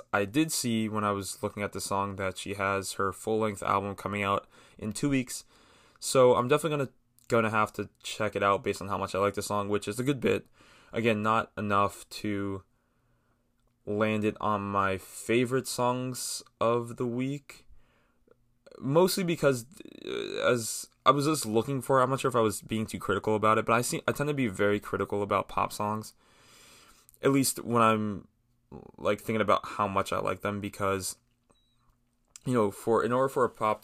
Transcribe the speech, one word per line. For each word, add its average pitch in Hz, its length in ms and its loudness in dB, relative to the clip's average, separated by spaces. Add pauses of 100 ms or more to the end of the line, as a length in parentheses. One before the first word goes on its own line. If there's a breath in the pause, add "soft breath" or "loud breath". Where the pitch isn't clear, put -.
(140)
I 101 120 2
did 156 260 0
see 110 360 0
when 107 160 -2
I 104 80 0
was 98 300 -6
looking 104 220 -4
at 98 100 -6
the 101 80 -8
song 98 360 -2
that 95 200 -4
she 95 160 -8
has 98 400 -2
her 98 180 0
full-length 110 520 -2
album 98 320 0
coming 101 260 -6
out 98 240 0 (320 loud breath)
in 107 160 -8
two 143 160 -2
weeks. 131 360 -4 (540 soft breath)
So 123 360 6
I'm 120 120 2
definitely 147 300 2
gonna, 135 120 -2 (380)
gonna 113 220 2
have 107 240 2
to 101 160 -6 (140)
check - 320 -4
it 101 80 2
out 101 200 4
based - 180 -2
on 95 60 -8
how 98 120 -2
much 95 160 -4
I 92 40 2
like 101 140 4
the 104 80 -4
song, 104 280 -2
which 104 180 0
is 104 120 -6
a 123 40 -2
good 131 180 0
bit. 101 240 0 (460 soft breath)
Again, 110 320 0
not 110 340 2
enough 101 520 0
to 101 520 -6 (1200)
land 107 380 0
it 107 160 0
on 104 220 0
my 98 360 0
favorite 123 720 -2
songs 127 720 -4 (200)
of 117 340 0
the 127 100 -2
week, 131 600 -6 (1120)
mostly 175 460 4
because, 139 400 2 (400)
uh, 53 440 -2
as 117 380 -2 (180)
I 127 60 10
was 139 140 2
just 151 200 0
looking 113 360 0
for, 135 200 2
I'm 127 80 2
not 135 120 -2
sure 135 80 0
if 123 60 -4
I 120 40 4
was 110 220 2
being 110 240 -4
too 101 120 -8
critical 104 380 0
about 107 220 4
it, 110 80 0
but 117 80 2
I 120 80 4
see, - 260 -4
I 117 60 0
tend 147 160 -2
to 147 40 -2
be 135 140 0
very 104 320 2
critical 101 420 -4
about 101 280 -2
pop 98 240 -2
songs, 107 400 -6 (1080 loud breath)
at 139 100 4
least 135 340 0
when 117 160 2
I'm, 107 460 2 (720)
like, 101 220 0
thinking 110 220 -2
about 98 240 2
how 104 240 -4
much 98 240 -2
I 95 60 -2
like 98 220 -4
them, 101 200 -4
because, 98 560 -4 (1300)
you 131 80 -2
know, 107 180 4
for, 113 320 2
in 117 80 0
order 131 160 2
for 135 160 0
a 113 60 2
pop, 107 340 -2